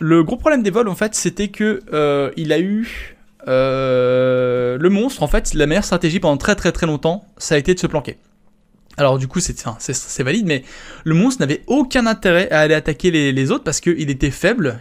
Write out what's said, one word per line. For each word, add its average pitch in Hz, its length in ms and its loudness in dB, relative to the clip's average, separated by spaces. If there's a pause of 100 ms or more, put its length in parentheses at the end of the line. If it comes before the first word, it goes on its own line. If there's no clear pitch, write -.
le 160 220 4
gros 202 140 -2
problème 285 260 2
d'Evolve 208 260 0
en 175 60 -6
fait, 214 200 -4
c'était 202 320 -4
que, 214 320 -2 (140)
euh, 143 440 0
il 156 160 -2
a 151 60 2
eu, 208 580 -4 (300)
euh, 127 1300 2
le 165 120 2
monstre 208 340 0
en 143 40 -2
fait, - 280 0
la 147 100 4
meilleure 175 180 0
stratégie 175 360 0
pendant 151 180 2
très, 202 180 0
très, 185 160 0
très - 160 -2
longtemps, 160 380 -2 (120)
ça - 180 -2
a - 20 4
été 147 160 2
de 180 60 0
se 175 80 -2
planquer. - 300 -4 (800)
Alors 135 200 4
du 131 100 -4
coup 180 120 -2
c'est, - 260 -4
enfin, 117 140 -8
c'est, - 160 -8
c'est - 280 -6
valide, 185 220 0
mais 143 180 -2 (420)
le 160 100 2
monstre 247 260 2
n'avait 147 260 -2
aucun 254 380 0
intérêt 202 460 2
à 156 80 4
aller 156 160 4
attaquer 156 360 0
les, 147 200 2
les 135 200 0
autres 277 120 -2
parce - 160 -4
qu'il 156 300 -2
était 139 220 -2
faible, 165 500 -2